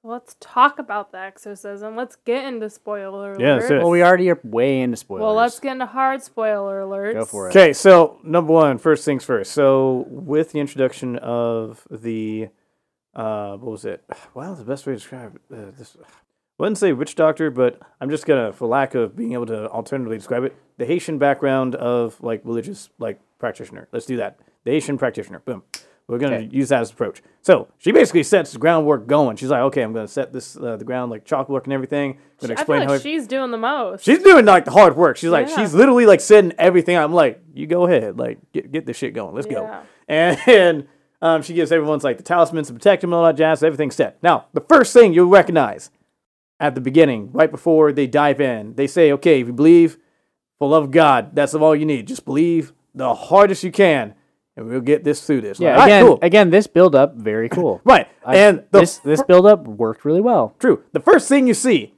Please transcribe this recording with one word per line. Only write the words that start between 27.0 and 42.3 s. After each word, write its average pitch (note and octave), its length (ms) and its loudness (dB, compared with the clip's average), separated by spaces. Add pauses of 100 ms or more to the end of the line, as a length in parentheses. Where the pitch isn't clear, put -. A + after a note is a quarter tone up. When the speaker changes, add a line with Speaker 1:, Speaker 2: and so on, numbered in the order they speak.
Speaker 2:
So C#3+ 280 0 (100)
she - 140 -2
basically F3 320 2
sets F3 280 -2
the A#2+ 60 -18
groundwork D3 480 0
going. C3+ 300 -2
She's B2+ 120 -10
like, C3+ 140 -2
"Okay, C3+ 180 -2
I'm A2 120 -6
gonna A2 160 -10
set C3 240 -10
this, C3 240 -16
uh, A#2+ 200 -10
the G#2+ 80 -16
ground, B2+ 280 -10
like, G#2+ 120 -16
chalkwork C3+ 400 -6
and C3+ 80 -10
everything. C3+ 420 -8 (260)
Gonna B2 80 -12
Speaker 1:
She, - 20 -10
I - 40 -6
Speaker 2:
explain - 260 -2
Speaker 1:
feel - 80 -4
Speaker 2:
how C#3 60 -2
Speaker 1:
like C3+ 60 -4
Speaker 2:
it-" - 40 -20
Speaker 1:
she's D4 240 -8
doing C4 240 -8
the A3+ 60 -10
most. A#3 460 -8
Speaker 2:
She's C#4+ 160 4
doing, F4+ 240 8
like, F#3+ 200 6
the C3 80 -10
hard G3 240 6
work. D#3 200 2
She's E3 140 -6
like, F3 180 0
Speaker 1:
Yeah. D#4+ 120 -6
Speaker 2:
she's F#3 120 -4
literally, B3 340 4
like, F#3 140 6
setting G#3 380 4
everything. F3 400 2
I'm D#3 140 -2
like, D3+ 280 0 (140)
"You D3 140 -12
go F3 180 0
ahead, A#2 320 -2
like, A#2+ 200 -10 (140)
get, C3+ 200 -10
get D#3 140 -10
this D3 100 -12
shit - 180 -10
going. G2+ 220 -12
Let's C3+ 100 -10
go." - 160 -10
Speaker 1:
Yeah. G2 180 -16 (280)
Speaker 2:
And, D#3+ 340 0
<laughs> - 60 -2
and, F3 380 4 (360)
um, E3 200 0
she E3+ 120 -14
gives E3 160 -2
everyone's, D3+ 320 -2
like, C3 140 -4
the - 80 -20
talismans E3 420 -2